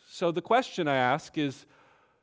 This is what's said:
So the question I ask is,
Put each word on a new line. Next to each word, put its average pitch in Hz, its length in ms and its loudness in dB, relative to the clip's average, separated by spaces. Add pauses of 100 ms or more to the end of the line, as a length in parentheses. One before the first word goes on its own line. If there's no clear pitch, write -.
So 170 240 -2
the 170 120 -4
question 220 440 0
I 143 80 2
ask 131 440 0
is, 143 260 -4 (580)